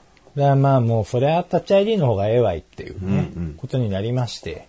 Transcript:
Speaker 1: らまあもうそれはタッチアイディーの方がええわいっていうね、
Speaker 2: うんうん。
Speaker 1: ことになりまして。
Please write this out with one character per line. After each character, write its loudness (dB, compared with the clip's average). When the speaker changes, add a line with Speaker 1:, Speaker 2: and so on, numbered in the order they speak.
Speaker 1:
ら 2
ま 4
あ 4
も 2
う -4
そ -2
れ 2
は 0
タ -2
ッ -6
チ 0
ア 6
イ 2
デ -2
ィ 0
ー 0
の 2
方 2
が 0
え 2
え 4
わ 2
い -6
っ -12
て -18
い -14
う -14
ね、 -2
Speaker 2:
う -10
ん -6
う -4
ん。 -12
Speaker 1:
こ -12
と -6
に -2
な -2
り -2
ま 0
し -10
て。 -12